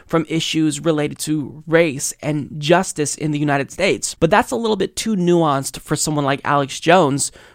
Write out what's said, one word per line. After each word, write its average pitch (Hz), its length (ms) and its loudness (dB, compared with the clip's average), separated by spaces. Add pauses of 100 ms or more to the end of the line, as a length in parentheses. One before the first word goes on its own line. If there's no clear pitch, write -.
from 165 240 0
issues 156 500 0
related 151 400 -2
to 151 460 -4
race 156 560 0
and 151 360 -4
justice 151 580 0
in 151 160 -2
the 147 60 0
United 143 320 0
States. - 440 -2
But 165 160 2
that's 220 200 2
a 254 60 -2
little 220 200 -2
bit - 200 -4
too 220 180 -4
nuanced 170 640 2
for - 160 -6
someone 151 300 -2
like 139 180 0
Alex 139 380 -2
Jones, 156 520 2 (220)